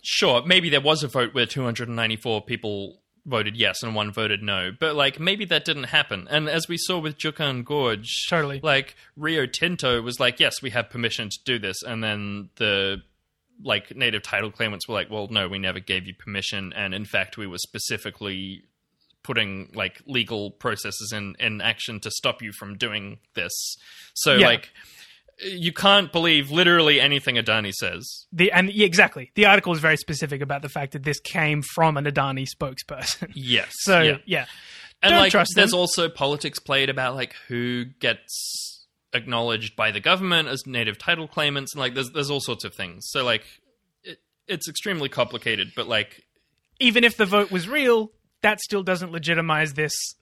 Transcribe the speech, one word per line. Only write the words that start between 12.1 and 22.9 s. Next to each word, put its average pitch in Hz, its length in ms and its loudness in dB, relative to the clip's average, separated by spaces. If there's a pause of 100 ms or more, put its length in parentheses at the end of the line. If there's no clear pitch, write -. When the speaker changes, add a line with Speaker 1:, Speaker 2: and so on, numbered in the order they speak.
Speaker 1:
the, 98 460 0 (600)
like, 107 320 -4
native 117 280 -2
title 104 280 -2
claimants 107 380 -6
were 113 60 -6
like, 98 160 -4
"Well, 107 180 -6
no, 101 200 -2
we 95 100 -6
never 95 220 -4
gave 92 260 -4
you 92 80 -14
permission, 98 580 -8
and 98 220 -6
in 104 100 -6
fact, 95 320 -4
we 107 100 -10
were 87 120 -10
specifically 98 1040 -8 (600)
putting, 101 520 -4
like, 95 320 -6
legal 110 440 -4
processes 107 640 -6
in, 101 240 -8
in 107 220 -4
action 110 400 -4
to 107 100 -8
stop - 320 -4
you 104 100 -12
from 101 260 -14
doing 104 400 -6 (160)